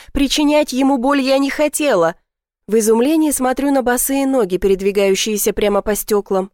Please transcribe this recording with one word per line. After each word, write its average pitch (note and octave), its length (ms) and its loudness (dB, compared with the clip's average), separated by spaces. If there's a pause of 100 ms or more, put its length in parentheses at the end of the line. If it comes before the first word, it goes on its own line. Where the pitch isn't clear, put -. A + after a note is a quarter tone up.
(120)
Причинять D4 600 0
ему C4+ 240 0
боль C4+ 240 0
я C4+ 180 2
не C#4 120 0
хотела. C4 640 0 (500)
В G#3+ 120 0
изумлении B3+ 520 2
смотрю C4 400 -2
на C4+ 120 0
босые B3+ 440 -2
ноги, A3+ 300 0
передвигающиеся G3 960 0
прямо G3+ 280 0
по G#3 140 -2
стеклам. G3 600 -2